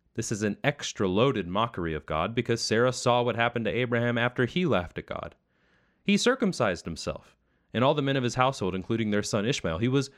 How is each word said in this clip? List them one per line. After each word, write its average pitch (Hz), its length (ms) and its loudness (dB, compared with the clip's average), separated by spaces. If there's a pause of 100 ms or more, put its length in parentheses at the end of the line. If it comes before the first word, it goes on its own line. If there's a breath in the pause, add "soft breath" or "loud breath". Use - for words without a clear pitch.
(160)
This - 160 -4
is 107 120 -2
an 101 200 0
extra - 440 -2
loaded 104 400 2
mockery 95 460 -2
of 76 120 -6
God 87 300 -2
because 117 260 -2
Sarah 120 320 2
saw 123 280 2
what 120 140 -2
happened 117 300 0
to 98 60 -2
Abraham 120 460 0
after 123 280 0
he 180 200 0
laughed 92 320 0
at - 80 -10
God. - 300 -10 (680)
He 202 140 4
circumcised 185 680 2
himself, - 500 -8 (380)
and 113 100 2
all 143 100 6
the 147 80 -2
men 139 160 0
of 131 60 -2
his 117 120 0
household, 127 400 0
including 110 360 -2
their 104 120 2
son 104 220 -2
Ishmael. 101 320 -2
He 117 100 0
was 135 300 0